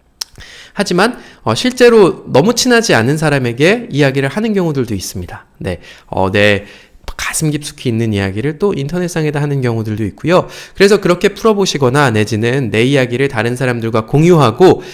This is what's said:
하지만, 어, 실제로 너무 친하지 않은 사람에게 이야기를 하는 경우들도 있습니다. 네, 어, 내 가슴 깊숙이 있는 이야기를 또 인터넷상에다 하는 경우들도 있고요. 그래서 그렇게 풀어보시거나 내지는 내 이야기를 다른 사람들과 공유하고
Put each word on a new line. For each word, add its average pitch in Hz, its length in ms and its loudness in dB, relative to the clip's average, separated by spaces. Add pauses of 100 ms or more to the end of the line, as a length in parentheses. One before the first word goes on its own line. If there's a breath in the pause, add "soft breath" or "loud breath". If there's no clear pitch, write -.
(720 loud breath)
하지만, 202 460 -2 (240 loud breath)
어, 110 100 0
실제로 233 760 4
너무 180 280 2
친하지 233 400 2
않은 123 220 0
사람에게 147 720 0
이야기를 139 380 0
하는 214 240 -2
경우들도 139 420 -2
있습니다. - 500 -10 (120)
네, 90 240 -8 (260 loud breath)
어, 95 240 -2
내 104 340 2 (500 loud breath)
가슴 - 360 -4
깊숙이 147 380 -6
있는 113 220 0
이야기를 104 460 -4
또 202 180 0
인터넷상에다 151 640 -4
하는 143 220 -2
경우들도 113 440 -2
있고요. 151 420 0 (260 loud breath)
그래서 202 260 4
그렇게 175 300 0
풀어보시거나 147 800 0
내지는 110 640 -2
내 110 120 2
이야기를 127 440 0
다른 117 280 -2
사람들과 117 520 -2
공유하고 156 760 4 (120 loud breath)